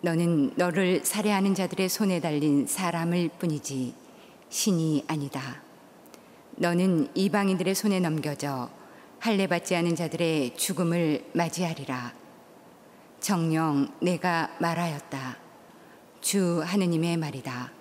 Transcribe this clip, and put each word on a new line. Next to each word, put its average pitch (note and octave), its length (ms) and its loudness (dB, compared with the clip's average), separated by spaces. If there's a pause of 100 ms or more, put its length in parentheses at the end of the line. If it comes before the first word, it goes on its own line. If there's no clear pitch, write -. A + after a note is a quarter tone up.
너는 E3 540 2
너를 F3+ 480 2
살해하는 G3+ 520 2
자들의 F#3 340 -2
손에 F#3 300 0
달린 D3 480 2
사람일 E3+ 640 0 (100)
뿐이지 C#3 560 -4 (540)
신이 D#3+ 580 2
아니다. C3+ 560 -6 (920)
너는 F3 580 2
이방인들의 F#3+ 580 2
손에 G3 260 0
넘겨져 C#3+ 720 -2 (480)
할례받지 F#3+ 580 0
않은 E3+ 200 2
자들의 D#3+ 600 0
죽음을 E3+ 760 0
맞이하리라. C#3 800 -4 (1040)
정녕 D#3+ 800 2
내가 E3+ 600 0
말하였다. D3+ 800 -4 (840)
주 F3 420 2
하느님의 E3+ 540 2
말이다. C3 640 -6